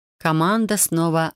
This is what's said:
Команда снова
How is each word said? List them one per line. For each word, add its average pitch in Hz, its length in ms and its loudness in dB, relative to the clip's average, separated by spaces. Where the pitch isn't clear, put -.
Команда 190 580 0
снова 165 600 0